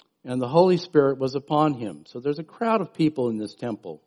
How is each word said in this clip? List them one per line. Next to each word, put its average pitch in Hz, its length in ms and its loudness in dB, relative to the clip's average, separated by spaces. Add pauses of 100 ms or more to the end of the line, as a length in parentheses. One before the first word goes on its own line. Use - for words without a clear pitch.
(240)
and 127 180 -6
the 123 60 -2
Holy 175 300 6
Spirit 139 420 2
was 131 160 -4
upon 147 380 0
him. 95 320 -8
So - 140 -16
there's 143 200 -4
a 165 40 -12
crowd 226 380 -2
of - 120 -10
people 147 360 0
in 110 80 -4
this 107 180 -10
temple, 101 520 -10